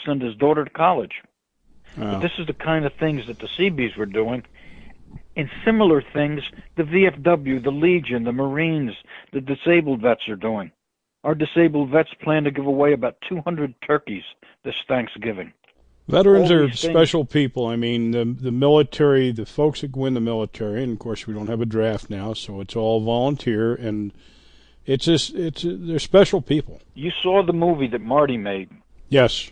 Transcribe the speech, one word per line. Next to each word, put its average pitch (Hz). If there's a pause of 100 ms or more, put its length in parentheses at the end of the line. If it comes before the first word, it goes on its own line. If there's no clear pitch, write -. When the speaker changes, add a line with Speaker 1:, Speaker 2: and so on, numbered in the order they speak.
Speaker 1:
send 143
his 117
daughter 147
to -
college. 160 (760)
Speaker 2:
Wow. 104
Speaker 1:
But 95
this 175
is 165
the 151
kind 160
of 139
things 147
that 117
the 110
Seabees 147
were 104
doing. 110 (920)
And 143 (140)
similar 208
things, 147 (340)
the 165
V 180
F 151
W, 139
the 127
Legion, 143
the 120
Marines, 139 (380)
the 139
disabled 139
vets 117
are 110
doing. 101 (520)
Our 151
disabled 151
vets 156
plan 156
to 143
give 139
away 143
about 120 (100)
two 180
hundred 147
turkeys 117 (400)
this 123 (120)
Thanksgiving. 110 (540)
Speaker 2:
Veterans 185
Speaker 1:
All 170
Speaker 2:
are 147
Speaker 1:
these 120
things. 165
Speaker 2:
special 160
people. 127
I 117
mean, 117
the, 117
the 127
military, 139
the 110
folks 151
that 139
go 131
in 131
the 123
military, 113
and 127
of 104
course 110
we 113
don't 104
have 113
a 120
draft 110
now, 104
so 101
it's 98
all 113
volunteer, 117
and 107 (760)
it's 135
just, 165
it's, 170
they're 170
special 190
people. 143 (120)
Speaker 1:
You 156 (100)
saw 185
the 170
movie 165
that 113
Marty 131
made. 101 (380)
Speaker 2:
Yes. 127